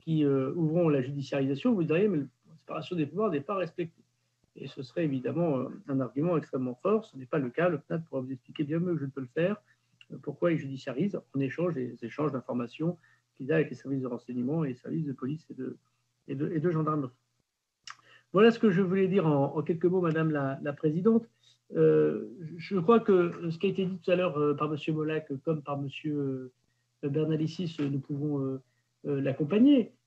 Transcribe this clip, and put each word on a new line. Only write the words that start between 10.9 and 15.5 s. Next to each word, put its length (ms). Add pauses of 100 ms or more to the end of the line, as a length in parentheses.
en 60
échange 340
des 280
échanges 300
d'informations 640 (380)
qu'il 180
a 40
avec 140
les 60
services 260
de 40
renseignement 580
et 40
les 60
services 320
de 60
police 360
et 60